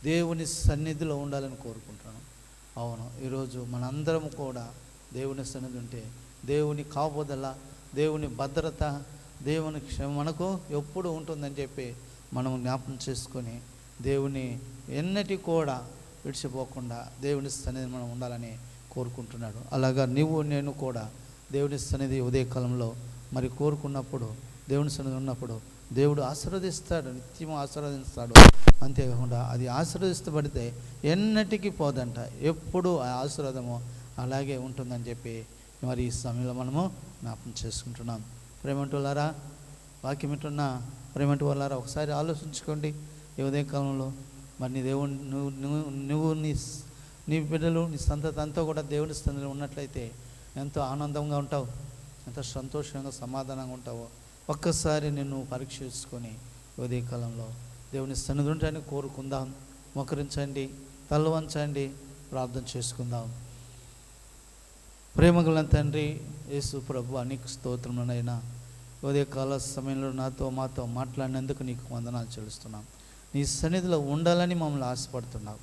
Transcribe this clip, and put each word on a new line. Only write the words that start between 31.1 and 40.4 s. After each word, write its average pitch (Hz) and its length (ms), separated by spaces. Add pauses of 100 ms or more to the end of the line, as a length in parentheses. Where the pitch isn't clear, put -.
పోదంట, 127 480 (240)
ఎప్పుడు 170 560
ఆ 127 100
ఆశీర్వాదము 127 760 (360)
అలాగే 135 380
ఉంటుందని 123 520
చెప్పి 117 360 (380)
మరి 127 200
ఈ 120 80
సమయంలో 123 420
మనము 131 380 (300)
జ్ఞాపం 117 320 (120)
చేసుకుంటున్నాం. 117 580 (400)
ప్రేమంటులారా, 139 720 (680)
వాక్యం 143 280
వింటున్న 143 500 (340)